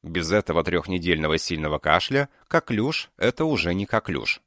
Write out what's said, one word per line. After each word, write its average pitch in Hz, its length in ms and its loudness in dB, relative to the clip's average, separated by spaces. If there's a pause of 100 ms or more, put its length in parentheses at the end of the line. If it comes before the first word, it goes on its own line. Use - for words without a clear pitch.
Без 82 300 -4
этого 85 320 2
трехнедельного 82 720 0
сильного 78 400 -4
кашля 92 520 0 (180)
коклюш — 131 680 -2
это 117 280 0
уже 90 280 0
не 98 120 -2
коклюш. 82 600 -2